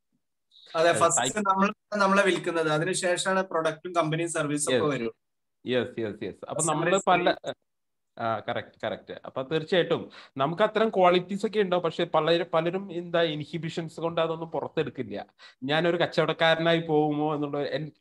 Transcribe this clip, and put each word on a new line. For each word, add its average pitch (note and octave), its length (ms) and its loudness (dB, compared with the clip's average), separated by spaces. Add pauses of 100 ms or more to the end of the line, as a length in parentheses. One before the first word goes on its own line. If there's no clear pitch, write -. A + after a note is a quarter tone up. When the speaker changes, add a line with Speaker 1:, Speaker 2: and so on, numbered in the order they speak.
(760)
Speaker 1:
അതെ, E3 140 6
Speaker 2:
അതെ, D3 100 2
Speaker 1:
ഫസ്റ്റ് E3 260 4
Speaker 2:
സൈ- G#3 220 -2
Speaker 1:
നമ്മൾ, F#3+ 260 2 (240)
നമ്മളെ G3 260 4
വിൽക്കുന്നത്, E3 460 0
അതിനുശേഷമാണ് F3+ 720 0
പ്രൊഡക്റ്റും E3 500 -4
കമ്പനിയും E3 380 0
സർവീസും D3 460 0
ഒക്കെ A#2+ 80 2
Speaker 2:
യെസ്. C#3+ 100 0
Speaker 1:
വരും. A#2 180 -4 (540)
Speaker 2:
യെസ്, A#2+ 320 -2
യെസ്, G#2+ 240 -6
യെസ്. F2+ 120 -8
അപ്പൊ - 200 -10
Speaker 1:
കസ്റ്റമർ D#3 200 0
Speaker 2:
നമ്മള് E3 200 2
Speaker 1:
is G3 120 0
Speaker 2:
പല, F3+ 240 4
Speaker 1:
free. - 240 -6 (640)
Speaker 2:
ആ, A2+ 200 -2
കറക്റ്റ്, A2+ 320 -6 (120)
കറക്റ്റ്. F#2+ 420 -8
അപ്പൊ - 160 -8
തീർച്ചയായിട്ടും D#3 680 -2 (280)
നമുക്ക് E3 260 0
അത്തരം G#3+ 260 2
qualities F#3 560 2
ഒക്കെ G#3+ 140 -2
ഉണ്ടാവും, F3+ 240 0
പക്ഷെ E3+ 200 0
പലരും, E3 500 2
പലരും F3 380 0
എന്താ E3+ 300 -2
inhibitions D#3+ 800 -4
കൊണ്ട് E3 220 -2
അതൊന്നും E3 280 -4
പുറത്തെടുക്കില്ല. B2+ 760 -6 (380)
ഞാനൊരു E3 340 2
കച്ചവടക്കാരനായി E3 840 2
പോകുമോ D3+ 560 0
എന്നുള്ള C#3+ 260 -4
എൻ-, D3 400 -6